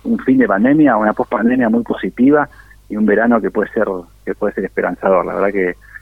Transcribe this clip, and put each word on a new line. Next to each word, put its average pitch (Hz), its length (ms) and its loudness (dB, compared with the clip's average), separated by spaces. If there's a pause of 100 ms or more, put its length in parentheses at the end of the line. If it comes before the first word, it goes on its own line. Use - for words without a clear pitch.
un - 160 -4
fin 262 200 0
de 233 80 2
pandemia, 214 500 2
una 107 160 2
pospandemia 120 560 0
muy 117 140 0
positiva 135 680 0 (400)
y 107 60 -8
un 107 100 0
verano 113 340 2
que 95 120 -4
puede 104 220 -4
ser, 107 120 0 (400)
que 95 80 -6
puede - 220 -6
ser 98 100 -4
esperanzador. 92 580 -2
La 87 120 -6
verdad 98 160 -2
que 92 240 -2 (260)